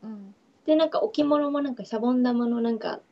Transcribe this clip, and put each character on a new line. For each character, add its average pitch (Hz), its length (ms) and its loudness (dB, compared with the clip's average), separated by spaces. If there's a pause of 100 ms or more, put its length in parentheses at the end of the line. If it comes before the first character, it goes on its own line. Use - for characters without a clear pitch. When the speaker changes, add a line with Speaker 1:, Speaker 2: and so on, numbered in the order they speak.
Speaker 1:
う 214 40 -14
ん。 202 280 -14 (320)
Speaker 2:
で、 311 80 6
な 311 120 4
ん 311 40 0
か - 100 -2
置 226 240 0
物 294 260 2
も 285 100 -2
な 285 100 -2
ん 247 40 -6
か 208 100 -12
シ 226 120 -6
ャ 214 40 -4
ボ 240 120 2
ン 247 100 2
玉 240 240 2
の 233 140 0
な 233 100 0
ん 226 80 -2
か - 220 -8 (120)